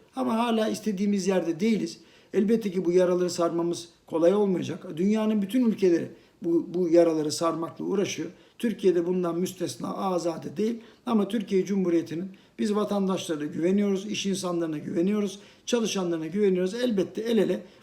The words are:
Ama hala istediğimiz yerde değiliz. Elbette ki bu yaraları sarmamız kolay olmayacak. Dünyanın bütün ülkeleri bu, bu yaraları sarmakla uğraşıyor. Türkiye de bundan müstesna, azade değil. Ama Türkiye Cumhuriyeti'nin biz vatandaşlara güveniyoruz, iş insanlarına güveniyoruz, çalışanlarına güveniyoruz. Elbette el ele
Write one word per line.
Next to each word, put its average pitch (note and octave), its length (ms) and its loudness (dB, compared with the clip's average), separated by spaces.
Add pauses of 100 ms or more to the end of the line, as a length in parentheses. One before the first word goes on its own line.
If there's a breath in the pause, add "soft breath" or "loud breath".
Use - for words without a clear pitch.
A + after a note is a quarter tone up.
(160)
Ama B3 220 0
hala A3+ 300 0
istediğimiz G3+ 600 -2
yerde E3 320 0
değiliz. G3+ 380 0 (360 loud breath)
Elbette G#3+ 380 2
ki F3 140 -2
bu F3 60 2
yaraları F3+ 380 4
sarmamız E3+ 600 -2 (180)
kolay E3+ 260 4
olmayacak. F3 640 -2
Dünyanın G#3+ 440 2
bütün A#3+ 240 2
ülkeleri F3+ 460 2 (300 loud breath)
bu, E3+ 320 2
bu F3 160 0
yaraları D#3+ 420 4
sarmakla D#3+ 540 -4
uğraşıyor. F3 440 -2 (300 soft breath)
Türkiye F#3+ 360 2
de F3 120 0
bundan F3 320 -2
müstesna, - 560 -6
azade E3 640 -4
değil. A3+ 220 -2 (260 loud breath)
Ama G#3+ 220 2
Türkiye G3 380 0
Cumhuriyeti'nin F3 640 -2 (280 loud breath)
biz G#3 160 0
vatandaşlara F#3+ 680 -2
güveniyoruz, G3 680 0
iş G3 140 -6
insanlarına F3 520 -2
güveniyoruz, F#3+ 640 -2 (260 loud breath)
çalışanlarına F3+ 640 -2
güveniyoruz. F#3 460 2
Elbette G#3+ 480 -2
el A3+ 160 0
ele F#3 260 2 (200 loud breath)